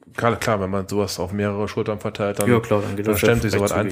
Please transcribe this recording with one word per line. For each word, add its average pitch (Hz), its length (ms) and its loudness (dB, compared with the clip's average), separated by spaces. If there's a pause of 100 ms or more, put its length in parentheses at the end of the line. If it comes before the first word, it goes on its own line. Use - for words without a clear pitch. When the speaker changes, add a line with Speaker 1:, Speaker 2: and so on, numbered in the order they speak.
(140)
Speaker 1:
klar, 117 220 2
klar, 104 240 0
wenn 92 100 -2
man 95 180 -4
sowas 101 300 -2
auf 87 140 -4
mehrere 104 360 -2
Schultern 107 320 -4
verteilt, 101 400 -4
dann, 104 100 2
Speaker 2:
Ja, 117 100 6
klar, 107 220 2
dann 98 140 -6
geht 101 100 -4
Speaker 1:
dann 107 80 2
Speaker 2:
das 101 60 0
Speaker 1:
stemmt 113 160 6
Speaker 2:
recht 117 80 2
Speaker 1:
sich 104 80 0
sowas 101 180 2
Speaker 2:
zügig, 92 220 0